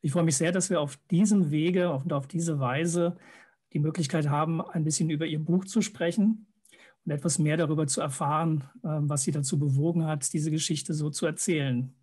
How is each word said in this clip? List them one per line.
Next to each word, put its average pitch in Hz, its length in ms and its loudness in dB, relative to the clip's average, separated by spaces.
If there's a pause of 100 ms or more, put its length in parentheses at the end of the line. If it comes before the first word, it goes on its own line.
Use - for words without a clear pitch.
Ich 151 100 -2
freue 170 120 2
mich 165 140 2
sehr, 175 140 2
dass 180 180 -2
wir 170 100 2
auf 143 180 -4 (120)
diesem 190 400 4
Wege 175 420 2
und 147 220 -2
auf 139 140 -2
diese 165 320 -2
Weise 165 580 0 (560)
die 156 60 0
Möglichkeit 151 500 0
haben, 160 320 0
ein 160 220 -2
bisschen 156 260 0
über 156 160 -2
Ihr 156 140 -4
Buch 175 260 0
zu 226 160 0
sprechen 196 680 0 (560)
und 151 80 -4
etwas 143 260 -2
mehr 151 180 2
darüber 156 300 0
zu - 160 -2
erfahren, 156 600 0 (200)
ähm, 151 240 -2
was 143 140 0
Sie - 100 -2
dazu 143 280 -2
bewogen 156 480 2
hat, 151 260 -4
diese 160 160 -2
Geschichte 156 460 -2
so 151 160 -2
zu 170 160 -2
erzählen. 139 760 0